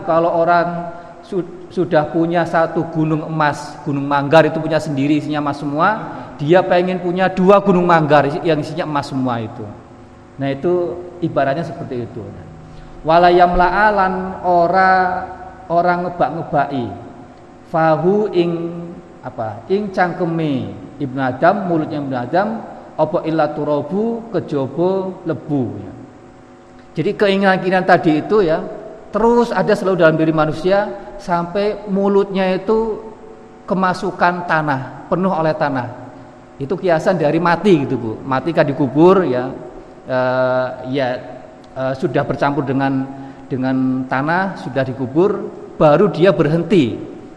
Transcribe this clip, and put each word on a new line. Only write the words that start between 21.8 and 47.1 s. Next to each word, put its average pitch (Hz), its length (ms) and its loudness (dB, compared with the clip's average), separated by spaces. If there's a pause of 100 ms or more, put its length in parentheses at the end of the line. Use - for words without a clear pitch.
Ibnu 135 160 -6
Adam, 139 340 -2 (460)
apa 156 320 0
illa 156 240 0
turabu, 196 800 -4
kejaba 165 800 -2 (160)
lebu 147 360 -2 (200)
ya. 98 100 -14 (1040)
Jadi 170 160 0
keinginan-keinginan 190 720 2
tadi 160 400 4
itu 214 160 2
ya, 165 160 2 (560)
terus 233 400 4
ada 185 240 2
selalu 185 240 0
dalam 160 160 6
diri 156 160 2
manusia 180 560 0 (320)
sampai 202 720 -2
mulutnya 196 640 2
itu 220 480 0 (640)
kemasukan 180 800 0
tanah, 143 640 -2
penuh 185 160 0
oleh 160 240 0
tanah. 135 400 -2 (640)
Itu 143 240 -6
kiasan 170 400 0
dari 151 160 2
mati 170 480 4
gitu, 123 160 -2
Bu. 113 120 -6 (120)
Mati 131 320 -2
kan 165 80 6
dikubur 147 640 4
ya, 127 240 -2 (560)
eh, 127 600 0 (200)
ya, 131 200 -2 (680)
eh, 131 240 -2
sudah 143 240 0
bercampur 143 400 0
dengan, 135 400 0 (400)
dengan 131 640 -2
tanah, 165 560 -2
sudah 135 160 -4
dikubur, 131 720 -2 (240)
baru 165 320 6
dia 170 240 4
berhenti 160 640 2 (400)